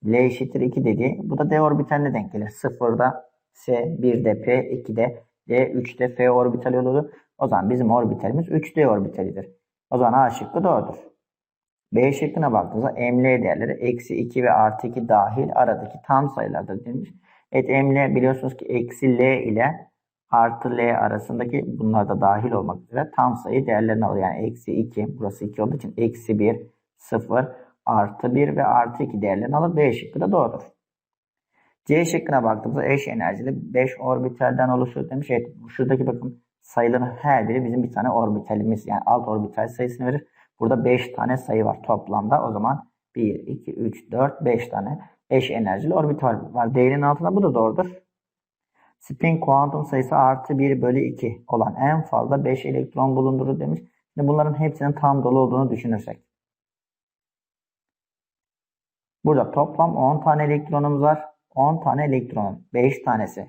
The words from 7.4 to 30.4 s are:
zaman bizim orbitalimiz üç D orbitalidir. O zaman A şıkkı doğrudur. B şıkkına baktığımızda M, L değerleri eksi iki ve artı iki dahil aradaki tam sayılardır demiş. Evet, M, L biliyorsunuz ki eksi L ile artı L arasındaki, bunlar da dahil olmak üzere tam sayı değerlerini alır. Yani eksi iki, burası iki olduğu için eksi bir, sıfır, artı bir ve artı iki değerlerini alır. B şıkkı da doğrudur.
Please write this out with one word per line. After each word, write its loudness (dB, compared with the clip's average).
zaman 0
bizim 2
orbitalimiz 0
üç -2
D 4
orbitalidir. -2
O 0
zaman 4
A 6
şıkkı -6
doğrudur. 0
B 4
şıkkına -2
baktığımızda 0
M, 0
L 4
değerleri 0
eksi -4
iki -2
ve 4
artı 2
iki -4
dahil 2
aradaki 0
tam 2
sayılardır -6
demiş. -10
Evet, 0
M, 2
L 2
biliyorsunuz 0
ki -14
eksi 0
L 2
ile 0
artı 2
L 0
arasındaki, 0
bunlar 0
da -2
dahil 2
olmak -2
üzere -6
tam 2
sayı -2
değerlerini 2
alır. 0
Yani -2
eksi -8
iki, -4
burası -8
iki -4
olduğu -2
için -10
eksi -2
bir, 0
sıfır, -2
artı 0
bir 2
ve 2
artı 2
iki -6
değerlerini 0
alır. 0
B 4
şıkkı -8
da 0
doğrudur. 0